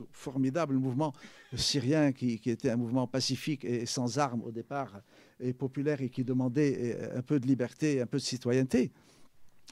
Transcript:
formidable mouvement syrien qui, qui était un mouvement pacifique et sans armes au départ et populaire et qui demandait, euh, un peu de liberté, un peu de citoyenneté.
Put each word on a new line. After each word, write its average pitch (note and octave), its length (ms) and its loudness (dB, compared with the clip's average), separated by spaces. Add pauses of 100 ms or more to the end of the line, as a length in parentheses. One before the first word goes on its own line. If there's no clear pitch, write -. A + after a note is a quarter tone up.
(120)
formidable C3+ 640 0
mouvement C3 380 0 (420)
syrien C#3+ 560 2
qui, A#2+ 280 -2
qui - 100 -2
était A#2 220 0
un A2+ 60 0
mouvement B2 280 0
pacifique C3 580 -2
et A#2+ 220 -2
sans A#2+ 320 -2
armes B2 240 0
au A2+ 100 -8
départ B2 500 -8 (380)
et B2 140 -2
populaire C#3 480 -2
et B2+ 80 -2
qui B2+ 140 -4
demandait, B2+ 760 2
euh, A#2 200 -6
un - 20 -6
peu D3+ 180 2
de A#2 60 -6
liberté, C3 560 2
un A#2 60 -2
peu C#3+ 100 -2
de C#3 60 -2
citoyenneté. C3 680 2 (800)